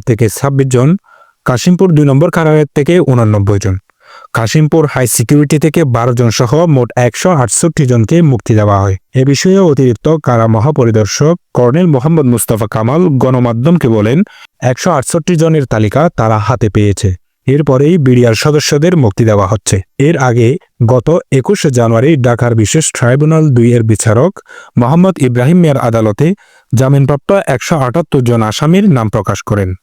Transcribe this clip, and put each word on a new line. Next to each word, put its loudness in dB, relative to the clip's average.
থেকে 0
ছাব্বিশ -2
জন, 2
কাশিমপুর 0
দুই 2
নম্বর 2
কারাগার 0
থেকে 0
ঊননব্বই 0
জন, -4
কাশিমপুর 0
হাই -2
সিকিউরিটি 0
থেকে 0
বারো -2
জন 0
সহ 0
মোট 0
একশো -2
আটষট্টি 0
জনকে 0
মুক্তি 0
দেওয়া 2
হয়। -2
এ 2
বিষয়ে 0
অতিরিক্ত 0
কারা 0
মহাপরিদর্শক 0
কর্নেল 0
মোহাম্মদ 0
মুস্তফা -2
কামাল 0
গণমাধ্যমকে 0
বলেন, 2
"একশো -2
আটষট্টি -2
জনের 0
তালিকা 0
তারা 0
হাতে -2
পেয়েছে, -2
এরপরেই 2
বিডিআর 2
সদস্যদের 0
মুক্তি 0
দেওয়া 2
হচ্ছে।" -2
এর 0
আগে 0
গত 0
একুশে -2
জানুয়ারি 2
ঢাকার 0
বিশেষ 0
ট্রাইব্যুনাল 2
দুই 2
এর 2
বিচারক 0
মোহাম্মদ 2
ইব্রাহিম 0
মিয়ার 2
আদালতে 0
জামিনপ্রাপ্ত 0
একশো -2
আটাত্তর -2
জন 0
আসামির 0
নাম 0
প্রকাশ -4
করেন। -4